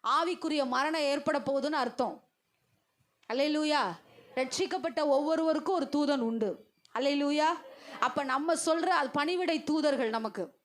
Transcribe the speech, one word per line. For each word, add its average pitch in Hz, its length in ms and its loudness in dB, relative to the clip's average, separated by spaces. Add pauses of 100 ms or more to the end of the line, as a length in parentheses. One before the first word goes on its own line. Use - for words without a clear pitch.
ஆவிக்குரிய 311 580 0
மரணம் 285 340 0
ஏற்பட 285 380 0
போகுதுன்னு 277 340 -2
அர்த்தம். 233 560 -4 (1040)
அல்லேலூயா. 302 480 2 (540)
ரட்சிக்கப்பட்ட 302 720 -2
ஒவ்வொருவருக்கும் 320 680 2
ஒரு 277 220 0
தூதன் 285 220 2
உண்டு. 226 460 -2 (300)
அல்லேலூயா. 285 520 2 (540)
அப்ப 262 240 0
நம்ம 285 300 0
சொல்ற 330 320 0
அது 302 240 2
பணிவிடை 320 540 -2
தூதர்கள் 294 440 0
நமக்கு. 220 460 -4 (100)